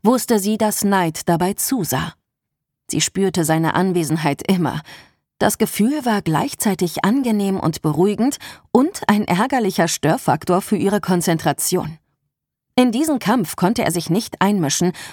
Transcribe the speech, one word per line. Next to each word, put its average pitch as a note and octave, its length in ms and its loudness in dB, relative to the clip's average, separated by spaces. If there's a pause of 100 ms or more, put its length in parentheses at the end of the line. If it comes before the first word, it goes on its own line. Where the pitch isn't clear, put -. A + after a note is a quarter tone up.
wusste A3+ 380 2
sie, G#3 180 0
dass G#3+ 220 0
Knight F#3+ 500 0
dabei F3+ 240 2
zusah. E3+ 600 -4 (760)
Sie - 120 -2
spürte F#3 420 0
seine D#3+ 320 0
Anwesenheit E3 760 0
immer. D#3+ 320 -2 (560)
Das - 220 0
Gefühl A#3+ 460 0
war G#3+ 180 0
gleichzeitig F3+ 800 -2
angenehm G#3 540 0
und - 240 -4
beruhigend G3+ 560 0 (320)
und C#4 360 2
ein G#3 180 2
ärgerlicher G#3+ 640 2
Störfaktor D#3+ 760 0
für - 140 -2
ihre G3 260 0
Konzentration. E3 960 0 (760)
In B3+ 160 4
diesen C4+ 280 0
Kampf G3+ 360 0
konnte F3+ 280 0
er D#3 80 0
sich E3 180 -4
nicht - 320 -2
einmischen F3+ 520 2 (200)